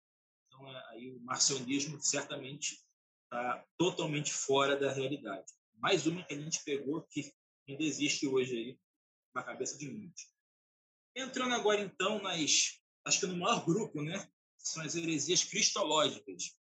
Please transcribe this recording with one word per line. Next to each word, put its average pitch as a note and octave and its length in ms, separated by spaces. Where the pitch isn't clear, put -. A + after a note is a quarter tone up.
Então, C3+ 200
é, B2+ 240
aí A#2+ 200
o B2+ 100
marcionismo C3+ 800
certamente C#3 800
tá B2 380
totalmente D#3+ 560
fora C#3 440
da C#3 160
realidade. C3+ 600
Mais D#3 280
uma E3+ 180
que D3 120
a C#3+ 40
gente D#3 240
pegou C#3+ 460
que - 240
ainda C#3 160
existe C#3+ 440
hoje B2+ 280
aí A2+ 240
na B2 100
cabeça B2 340
de C#3 120
muitos. G#2 340
Entrando B3+ 380
agora, G#3 280
então, G3 400
nas, E3+ 580
acho D3+ 140
que G3 60
no F3+ 120
maior F#3 280
grupo, E3 360
né, F3 280
são - 260
as D3 120
heresias E3 480
cristológicas. F3 1200